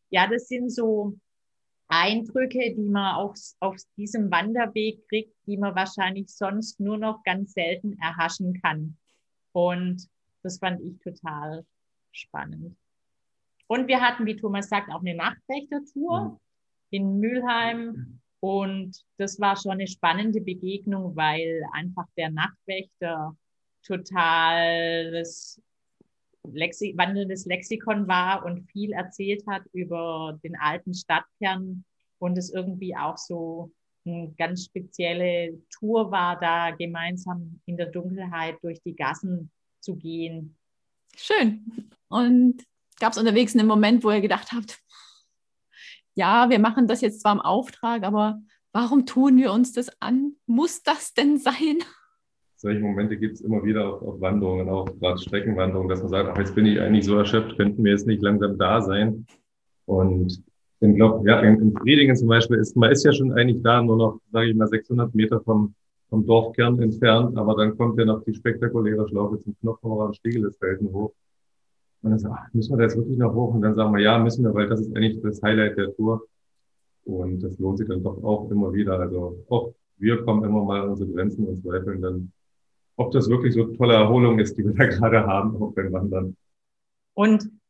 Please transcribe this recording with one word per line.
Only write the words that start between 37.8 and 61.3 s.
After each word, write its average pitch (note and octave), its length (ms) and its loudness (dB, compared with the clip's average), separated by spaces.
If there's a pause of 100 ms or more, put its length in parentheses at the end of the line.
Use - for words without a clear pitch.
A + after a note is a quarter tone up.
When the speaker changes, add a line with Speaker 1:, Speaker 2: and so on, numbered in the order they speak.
Speaker 1:
Dunkelheit F3 760 -8
durch E3 220 -12
die E3 120 -12
Gassen D#3 560 -6 (280)
zu F#3 160 -12
gehen. E3 600 -12 (580)
Speaker 3:
Schön. A3+ 760 -2 (200)
Und B3 560 4 (340)
gab's A3+ 180 0
unterwegs A3+ 380 2
einen A3 120 4
Moment, G#3+ 360 4
wo G#3+ 80 4
ihr G#3 100 2
gedacht F#3+ 300 -2
habt, A#3 280 -10 (1400)
ja, A3 340 4
wir A#3+ 100 6
machen A#3 280 4
das A#3+ 140 0
jetzt A3 200 -2
zwar G#3 120 4
im G3+ 80 0
Auftrag, A#3 640 -2
aber G#3+ 380 -2 (300)
warum B3 340 2
tun C4 320 6
wir B3+ 140 6
uns B3 220 2
das B3 160 -4 (100)
an? C#4 340 -2 (120)
Muss C4+ 380 0
das - 300 -2
denn C#4+ 240 4
sein? D4 420 0 (760)
Speaker 2:
Solche G#2 240 -2
Momente G#2 380 -2
gibt's G#2+ 240 -4
immer G#2+ 220 -2
wieder G#2 300 0
auf, - 80 -10
auf F#2+ 200 -10
Wanderungen, F#2 480 0
auch F#2+ 160 -2 (140)
gerade F2+ 200 0
Streckenwanderungen, F#2+ 720 -2
dass F#2 100 -2
man F#2 100 -6
sagt, F#2+ 200 0
ach, - 80 -4
jetzt G2 180 -2
bin G#2+ 100 6
ich G#2 140 6
eigentlich G2 260 4
so G#2 120 4
erschöpft, A2 400 2
könnten G#2 260 2
wir G2+ 80 6
jetzt G#2 160 2
nicht G#2 140 2
langsam G2+ 360 2
da G2 240 4
sein? G#2+ 440 0 (600)
Und F#2 560 2 (380)
ich G#2 160 8
glaub, A2 320 6
ja, A#2 140 6